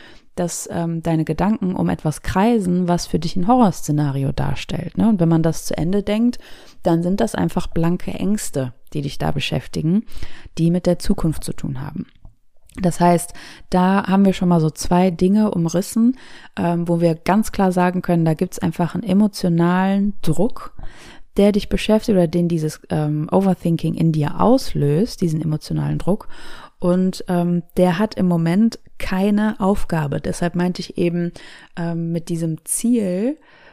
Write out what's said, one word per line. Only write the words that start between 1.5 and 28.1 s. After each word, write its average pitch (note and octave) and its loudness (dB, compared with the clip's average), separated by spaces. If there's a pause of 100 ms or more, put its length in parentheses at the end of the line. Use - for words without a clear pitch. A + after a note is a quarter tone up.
um E3+ 0
etwas E3 -4
kreisen, F#3 0
was F3 0
für - -2
dich D#3+ -4
ein F3+ 2
Horrorszenario D3 2
darstellt, - -4
ne? G3 4
Und G#3 2
wenn E3 4
man E3 4
das D#3+ 0
zu - -4
Ende F#3+ 0
denkt, A3+ 0 (440)
dann E3+ 2
sind F3+ 0
das A3+ 0
einfach F3 0
blanke E3+ 0
Ängste, D3+ -2 (180)
die D3 -4
dich C#3+ -6
da D#3 0
beschäftigen, D#3 -2 (540)
die E3 2
mit F3 0
der F3 2
Zukunft - 0
zu - -6
tun C3 -6
haben. - -10 (760)
Das F3+ 0
heißt, F3 4 (380)
da F#3 2
haben G3 4
wir F#3+ 4
schon F#3 0
mal F3 4
so D#3 2
zwei F3+ 2
Dinge G3+ 2
umrissen, F#3+ 0 (380)
ähm, F3 -2
wo E3+ 2
wir E3+ 4
ganz F#3+ 0
klar F#3+ 2
sagen F3+ 2
können, E3+ 2
da D#3+ 4
gibt's F3+ -4
einfach E3 -2
einen F3+ -6
emotionalen F#3+ 2
Druck, - 0 (640)
der G3+ 6
dich G3+ 0
beschäftigt G#3+ 2
oder F3+ 4
den F3 2
dieses, D#3 -4 (100)
ähm, D3+ -2
Overthinking F3 2
in E3 2
dir D#3 0
auslöst, F3+ 2
diesen D#3+ 0
emotionalen D3+ -4
Druck. - -2 (520)
Und, F#3 0
ähm, F3 0 (140)
der F3+ 4
hat G#3+ -2